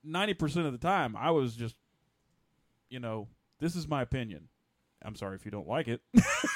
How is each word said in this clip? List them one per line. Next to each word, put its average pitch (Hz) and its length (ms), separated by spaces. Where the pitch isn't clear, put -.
ninety 185 300
percent 160 320
of 135 60
the 120 60
time, 143 380
I 143 160
was 127 240
just, 117 180
you 123 100
know, 110 260
"This 170 160
is 160 140
my 143 140
opinion. 110 460
I'm 107 140
sorry 98 180
if 92 100
you 107 60
don't 101 180
like 131 200
it." 117 120
<laughs> 240 80